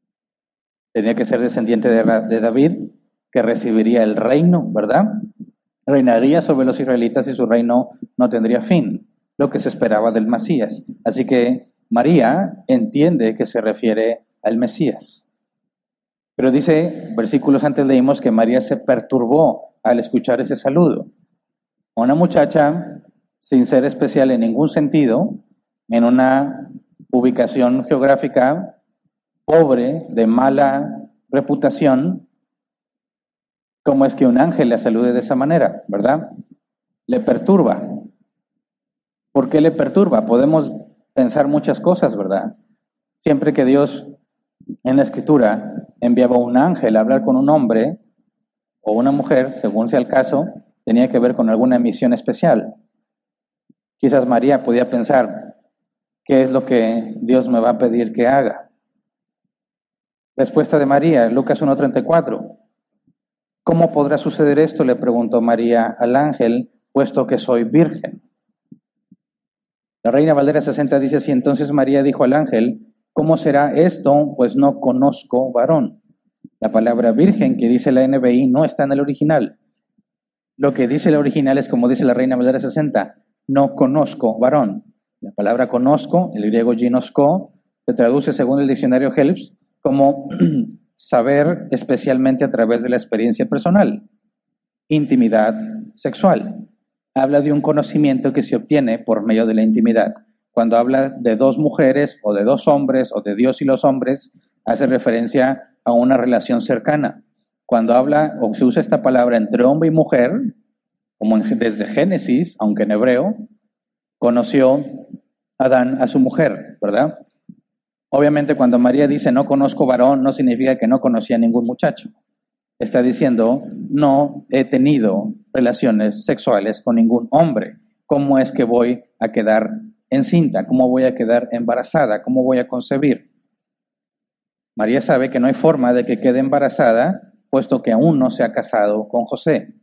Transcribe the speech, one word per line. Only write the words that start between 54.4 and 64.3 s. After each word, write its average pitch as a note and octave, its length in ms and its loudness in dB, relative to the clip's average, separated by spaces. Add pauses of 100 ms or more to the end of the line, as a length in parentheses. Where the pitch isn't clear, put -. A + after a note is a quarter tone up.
podía A#2+ 260 0
pensar, A#2+ 680 -2 (640)
"¿Qué C3+ 180 2
es C3 80 2
lo C3 160 -2
que A2+ 560 -2
Dios B2+ 280 0
me A#2+ 100 0
va A#2 120 2
a A2+ 60 -2
pedir A#2 360 -2
que A#2+ 140 0
haga?". C3+ 440 -2 (1600)
Respuesta D3 440 0
de C#3+ 80 0
María, C#3 420 4
Lucas C3 320 -2
uno C3+ 140 2
treinta C3+ 240 -2
y - 40 -2
cuatro. - 540 -2 (1080)
"¿Cómo E3 280 2
podrá C#3+ 260 0
suceder D3 400 0